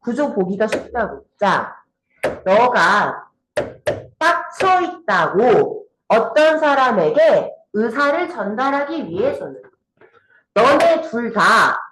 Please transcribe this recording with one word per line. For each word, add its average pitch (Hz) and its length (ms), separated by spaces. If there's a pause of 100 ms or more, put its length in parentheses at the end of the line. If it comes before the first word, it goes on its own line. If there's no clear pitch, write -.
구조 240 320
보기가 196 360
쉽다고. - 560 (140)
자, 180 380 (680)
너가 196 840 (880)
빡쳐 349 640
있다고 202 1040 (240)
어떤 302 500
사람에게 254 920 (220)
의사를 285 560
전달하기 269 800
위해서는 180 520 (920)
너네 311 480
둘 233 300
다 196 460 (140)